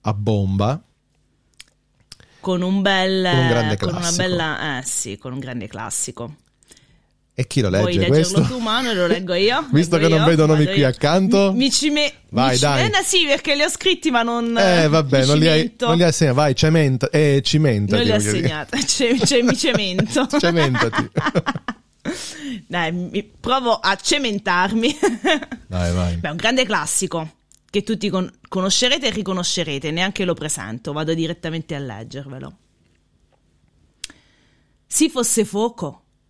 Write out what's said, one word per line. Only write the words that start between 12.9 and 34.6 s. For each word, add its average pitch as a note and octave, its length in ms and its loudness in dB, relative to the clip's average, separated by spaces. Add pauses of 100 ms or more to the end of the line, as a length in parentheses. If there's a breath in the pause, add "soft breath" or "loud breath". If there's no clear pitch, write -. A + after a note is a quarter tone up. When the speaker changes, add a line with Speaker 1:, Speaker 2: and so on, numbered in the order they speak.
Speaker 2:
no, G4+ 120 2
sì, F4+ 240 2
perché C#4+ 300 0
li D4 60 0
ho D#4 60 2
scritti, E4 440 -2
ma A#3+ 100 2
non, A#3 340 -2
Speaker 1:
Eh, F3 300 4
vabbè, C#3+ 360 2
Speaker 2:
mi C3 40 2
Speaker 1:
non D3 120 4
li D#3+ 100 4
hai, D#3 140 4
Speaker 2:
cimento. - 260 -4
Speaker 1:
non E3 80 4
li E3+ 80 4
hai D#3+ 80 4
segna-, D3 220 2
vai, C#3+ 200 2
cementa, D3+ 560 2
eh, C#3+ 320 4
cimentati, A2 540 2
Speaker 2:
Non A#3+ 80 2
li - 80 2
ho D3+ 60 2
Speaker 1:
voglio G#2 120 0
dire. - 160 0
Speaker 2:
segnati. A3 400 -4
<laughs> - 0 -
Ce-, B3 400 0
ce-, B3 160 4
mi B3+ 140 2
cemento. A3 720 0
Speaker 1:
<laughs> D4 80 0
Cementati. E3 720 0
Speaker 2:
<laughs> - 1600 -8
Dai, F3 240 -4
mi, F3 320 -6
provo B3 560 -2
a G3 160 0
cementarmi. A3 960 0
<laughs> - 720 -2
Speaker 1:
Dai, F2+ 280 -2
vai. F2 240 0
Speaker 2:
Beh, E2+ 100 -6
un - 80 -8
grande B3 300 0
classico E3+ 720 -4 (320)
che G3+ 140 -2
tutti G#3 280 -4
con-, F#3 200 -2 (160)
conoscerete B3 640 0
e - 20 0
riconoscerete, F3 800 -4
neanche F#3 340 -2
lo F3 100 0
presento, B2 580 -8
vado D#3 220 -2
direttamente D#3+ 600 -6
a C#3+ 60 -8
leggervelo. C3 760 -14 (2250 loud breath)